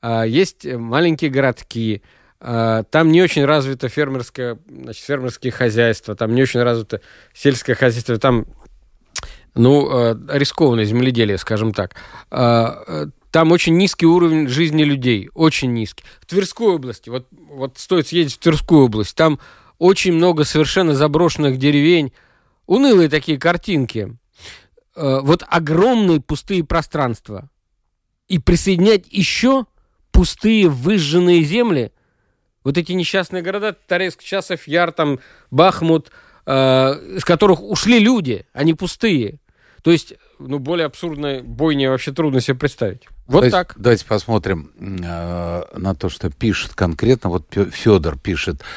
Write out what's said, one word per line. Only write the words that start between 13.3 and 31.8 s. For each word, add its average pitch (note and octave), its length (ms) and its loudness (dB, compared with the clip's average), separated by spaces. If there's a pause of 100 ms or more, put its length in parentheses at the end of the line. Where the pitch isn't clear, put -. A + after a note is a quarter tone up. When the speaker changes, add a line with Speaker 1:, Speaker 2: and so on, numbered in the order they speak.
Speaker 1:
там D#3+ 200 4
очень E3+ 260 2
низкий F3+ 280 0
уровень E3 420 4
жизни D3+ 360 0
людей, B2+ 500 -2
очень C#3+ 400 0
низкий. A2 300 -8 (180)
В - 60 -20
Тверской G3 480 -2
области, B2+ 340 -10
вот, B2 220 -10
вот C3+ 460 -12
стоит E3+ 300 -2
съездить D#3+ 300 -2
в - 20 -20
Тверскую D#3 460 4
область, G#2+ 320 -4
там D#3+ 220 2 (400)
очень F#3 340 2
много E3 320 2
совершенно D#3 500 0
заброшенных D3+ 640 0
деревень, D3 560 2 (540)
унылые G#3 420 4
такие D3+ 280 -2
картинки. C3 800 -4 (760)
Э, C3+ 260 -2
вот D3 260 2
огромные E3+ 720 2
пустые F3 420 -4
пространства. C#3 840 -6 (800)
И F#3 100 0
присоединять F#3+ 720 2
ещё A#3+ 540 0 (460)
пустые G#3 560 2
выжженные E3 760 2
земли, E3 480 0 (720)